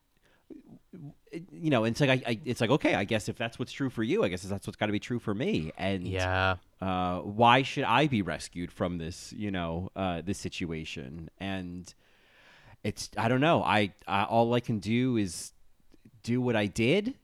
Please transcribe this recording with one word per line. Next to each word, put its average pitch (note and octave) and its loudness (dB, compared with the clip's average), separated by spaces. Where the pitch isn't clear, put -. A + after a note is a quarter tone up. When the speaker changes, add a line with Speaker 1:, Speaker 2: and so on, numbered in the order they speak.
Speaker 1:
you D#3+ -2
know, A2+ 6
and A#2 2
it's - -4
like, C#3 6
I, B2+ 0
I, A2 -2
it's B2 -2
like, A2+ 2
okay, D#3+ 4
I G2 0
guess G#2+ -2
if G#2+ -6
that's A#2 -6
what's B2+ -6
true C3+ -4
for A2+ -4
you, E3 2
I G#2 2
guess F#2 -4
that's G2 -6
what's G#2 -8
gotta G#2 0
be G#2 0
true A#2+ -4
for G#2+ -2
me. A2 -2
And, F#2+ -2
Speaker 2:
Yeah. F#2 2
Speaker 1:
uh, F2+ -2
why A#2 6
should C3 -4
I C3 4
be A#2+ 2
rescued E2+ -6
from F2+ -2
this, D#2+ -10
you G#2 -6
know, F2 -4
uh, F2+ -2
this F#2+ -4
situation? D#2+ -8
And F2+ -8
it's, - -6
I G#2+ 2
don't B2+ 4
know. D3 4
I, G2+ 2
I, G2 2
all A#2 4
I B2 2
can A#2 -2
do A#2 0
is G2 -2
do B2 0
what B2 2
I G#2 4
did, E3+ 2